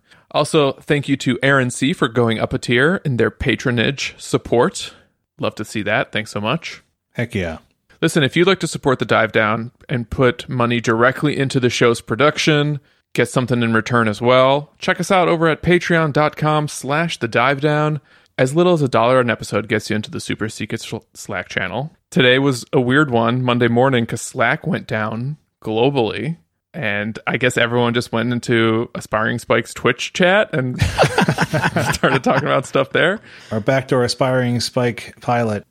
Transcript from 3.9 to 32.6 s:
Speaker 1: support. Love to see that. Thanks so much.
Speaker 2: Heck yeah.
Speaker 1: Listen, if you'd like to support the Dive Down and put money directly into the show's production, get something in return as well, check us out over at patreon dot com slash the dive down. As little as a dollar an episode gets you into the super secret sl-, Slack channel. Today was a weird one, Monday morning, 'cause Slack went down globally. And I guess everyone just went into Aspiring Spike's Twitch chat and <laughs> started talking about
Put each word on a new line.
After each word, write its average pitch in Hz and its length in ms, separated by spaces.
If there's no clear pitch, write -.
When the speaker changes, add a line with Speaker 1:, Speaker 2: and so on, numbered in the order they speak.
Speaker 1:
support. - 760
Love 107 160
to 107 80
see 107 200
that. 110 280
Thanks 107 200
so 104 100
much. 127 420
Speaker 2:
Heck 120 220
yeah. 85 240
Speaker 1:
Listen, 160 220
if 131 120
you'd 175 120
like 190 120
to 165 80
support - 320
the 123 60
Dive 110 260
Down 113 400
and 120 220
put 123 400
money 120 320
directly 120 560
into 135 240
the 123 80
show's 117 320
production, 147 800
get 120 160
something 123 340
in 113 100
return 113 360
as 104 120
well, 131 580
check 185 200
us 180 120
out 180 180
over 165 180
at 156 140
patreon 165 500
dot 151 240
com 151 320
slash 151 520
the 123 80
dive 131 340
down. 151 400
As 131 180
little 175 180
as 156 80
a 139 60
dollar 123 320
an 120 100
episode 107 380
gets 110 220
you 107 60
into 107 160
the 117 80
super 107 300
secret - 320
sl-, - 160
Slack - 360
channel. 104 420
Today 127 300
was 135 340
a 147 60
weird 131 300
one, 117 340
Monday 120 240
morning, 120 380
'cause - 160
Slack 127 460
went - 200
down 113 500
globally. 117 760
And 107 520
I - 120
guess 127 200
everyone 120 380
just 123 160
went 117 200
into 113 640
Aspiring 117 460
Spike's - 340
Twitch - 400
chat 190 400
and 127 280
<laughs> - 1120
started 135 300
talking 139 240
about 139 180